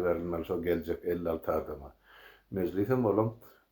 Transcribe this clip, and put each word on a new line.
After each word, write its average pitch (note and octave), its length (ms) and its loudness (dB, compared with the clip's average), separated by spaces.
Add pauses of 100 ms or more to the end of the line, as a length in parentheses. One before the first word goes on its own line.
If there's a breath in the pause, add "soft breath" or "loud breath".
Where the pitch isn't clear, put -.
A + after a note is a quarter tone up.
berilmeli. E2+ 400 0
Şol F2 180 -2
geljek E2 420 0
elli E2+ 240 -2
alty E2 220 -2
adama D2+ 440 -4 (560 loud breath)
mejlisem G2+ 560 2
olam A2 320 4 (340 loud breath)